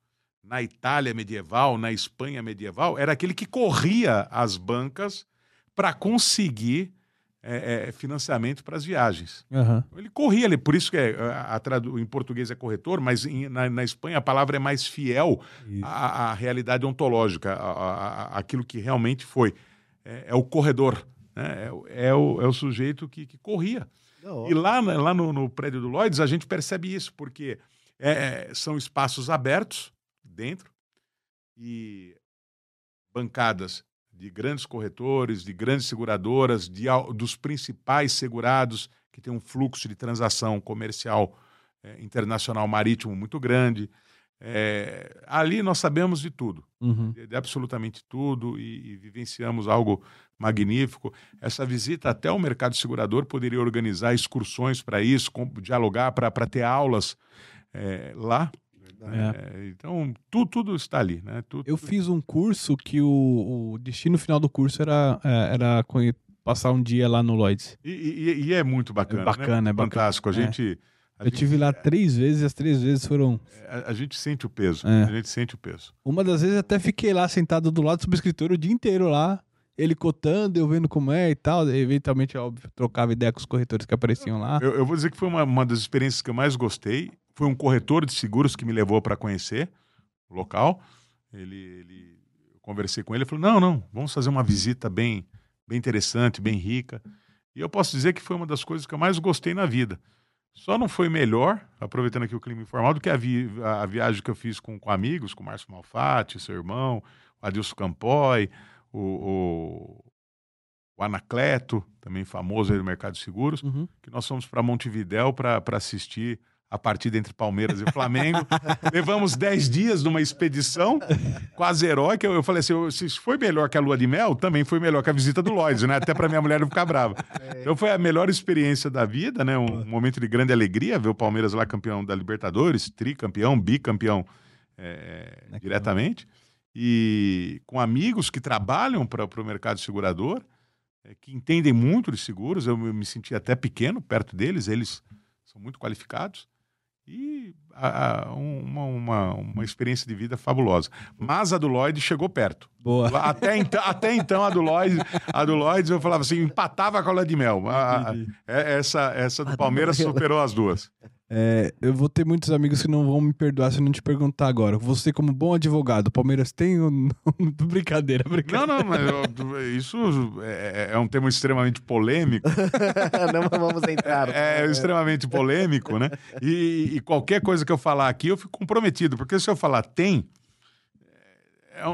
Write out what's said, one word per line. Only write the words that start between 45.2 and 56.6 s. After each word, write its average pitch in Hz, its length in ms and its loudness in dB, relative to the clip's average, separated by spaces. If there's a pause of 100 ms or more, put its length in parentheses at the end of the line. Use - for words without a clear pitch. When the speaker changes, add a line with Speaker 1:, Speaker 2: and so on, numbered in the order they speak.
Speaker 1:
ali 160 360 0
nós 185 160 0
sabemos 170 400 2
de 156 100 -10
tudo, 113 340 -8 (180)
Speaker 2:
Uhum. 113 300 0
Speaker 1:
de, 117 160 -14
de 107 80 -8
absolutamente 123 720 -8
tudo 123 500 -4
e, 117 320 -16
e 101 60 -18
vivenciamos 113 720 -8
algo 107 340 4 (340)
magnífico. 110 760 0 (260)
Essa - 260 -6
visita 123 440 -4
até 117 200 -2
o 185 100 2
mercado 127 360 -2
segurador 120 500 -2
poderia 123 360 -4
organizar 113 520 0
excursões 123 680 -2
pra 104 200 0
isso, 123 300 2
com, 123 140 -8 (160)
dialogar 117 500 0
pra, 123 180 0
pra 113 160 -2
ter 120 180 -2